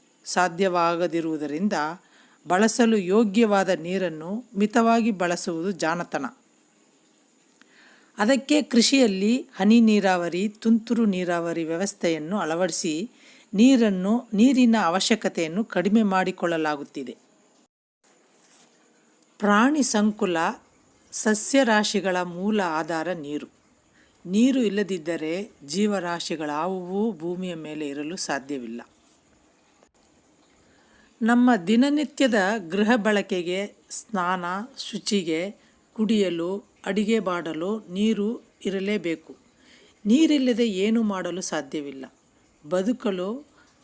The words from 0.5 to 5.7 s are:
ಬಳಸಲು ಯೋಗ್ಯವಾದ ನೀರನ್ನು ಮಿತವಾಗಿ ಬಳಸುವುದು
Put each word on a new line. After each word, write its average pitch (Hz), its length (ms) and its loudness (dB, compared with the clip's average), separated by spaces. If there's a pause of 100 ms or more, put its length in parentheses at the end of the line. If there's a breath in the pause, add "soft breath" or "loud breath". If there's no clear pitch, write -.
ಬಳಸಲು 220 480 2
ಯೋಗ್ಯವಾದ 202 720 2
ನೀರನ್ನು 180 760 -4 (120)
ಮಿತವಾಗಿ 226 540 2
ಬಳಸುವುದು 175 600 -2